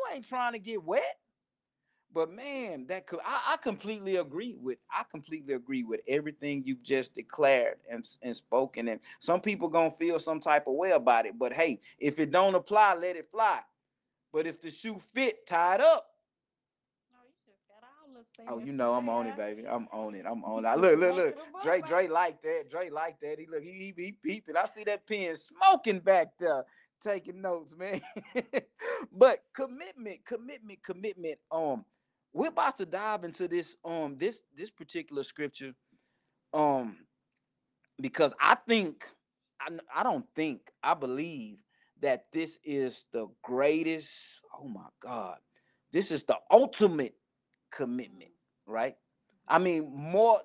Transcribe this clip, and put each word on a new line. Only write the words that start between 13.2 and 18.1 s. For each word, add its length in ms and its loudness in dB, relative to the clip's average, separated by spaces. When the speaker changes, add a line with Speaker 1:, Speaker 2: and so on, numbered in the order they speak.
Speaker 1:
fly. 300 2
But 140 0
if 140 -10
the 100 -12
shoe 300 -10
fit, 320 -2
tie 300 4
it 40 4
up. 260 6
Speaker 2:
No, 140 -20
you 80 -20
just 220 -20
got 160 -20
all 300 -20